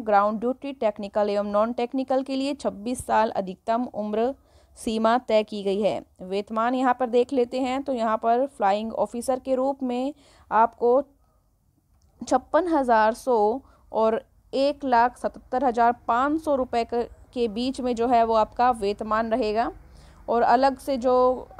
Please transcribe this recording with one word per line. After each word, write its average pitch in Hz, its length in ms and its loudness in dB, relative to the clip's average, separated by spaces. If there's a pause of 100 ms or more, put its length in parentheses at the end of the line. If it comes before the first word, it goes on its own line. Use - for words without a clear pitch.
ग्राउंड 208 340 2
ड्यूटी 254 360 -4
टेक्निकल 208 540 -2
एवं 202 220 -2
नॉन 214 220 2
टेक्निकल 262 500 -2
के 269 120 -6
लिए 269 200 -2
छब्बीस 214 500 -6
साल 220 280 2
अधिकतम 226 640 -4
उम्र 214 380 -2 (440)
सीमा 220 400 0 (100)
तय 214 160 4
की 214 200 -8
गई 196 180 -2
है। 165 180 0 (240)
वेतमान 220 520 -4
यहाँ 254 240 2
पर 254 100 -2
देख 247 240 2
लेते 247 280 -2
हैं 262 220 -2
तो 269 100 -4
यहाँ 220 240 -2
पर 233 300 2
फ्लाइंग 214 480 -2
ऑफिसर 240 440 -2
के 262 160 -2
रूप 269 280 -2
में 254 300 -4 (380)
आपको 233 500 4 (1200)
छप्पन 294 460 0
हज़ार 240 480 2
सौ 247 220 0 (540)
और 220 300 0 (320)
एक 285 320 0
लाख 240 320 2
सतहत्तर 254 480 -4
हज़ार 240 300 2 (120)
पाँच 277 340 0
सौ 294 140 0
रुपये 247 300 -2
क-, 240 220 -4 (260)
के 240 160 -2
बीच 247 320 -4
में 247 140 -2
जो 233 120 0
है 233 180 4
वो 226 100 0
आपका 220 380 2
वेतमान 220 580 -2
रहेगा 226 400 -2 (580)
और 233 120 2
अलग 262 380 4
से 277 180 -4
जो 254 500 2 (120)